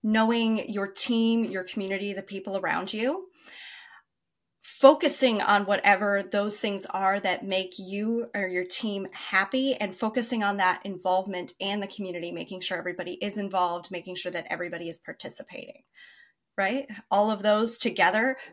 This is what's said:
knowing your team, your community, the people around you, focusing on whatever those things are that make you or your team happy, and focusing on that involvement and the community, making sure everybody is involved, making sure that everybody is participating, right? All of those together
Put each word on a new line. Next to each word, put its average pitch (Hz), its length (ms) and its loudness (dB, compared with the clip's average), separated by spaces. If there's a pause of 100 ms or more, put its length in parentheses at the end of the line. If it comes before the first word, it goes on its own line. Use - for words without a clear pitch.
knowing 220 680 4
your 196 160 -2
team, 226 580 2
your 185 200 -4
community, 196 480 -4
the 190 100 -8
people 196 340 -8
around 175 360 -2
you, 262 360 -2 (1300)
focusing 269 760 6
on 202 240 4
whatever 202 580 4
those 208 380 0
things 202 260 -2
are 190 340 0
that 190 240 -2
make 190 340 -2
you 208 560 -2
or 202 120 -2
your 180 180 -2
team 196 480 -4
happy, 254 640 0
and 196 200 -4
focusing 226 480 0
on 202 160 0
that 185 260 2
involvement 185 760 -2
and 196 220 -2
the 196 40 -6
community, 175 440 -8
making 170 300 -8
sure 180 180 -4
everybody 180 340 -6 (100)
is 202 160 -4
involved, 180 520 -2
making 185 240 -10
sure 180 180 -6
that 170 180 -6
everybody 170 380 -6
is 165 100 -10
participating, - 840 -12 (760)
right? 233 280 0 (240)
All 208 200 4
of 202 120 -2
those 214 360 4
together 220 580 2 (160)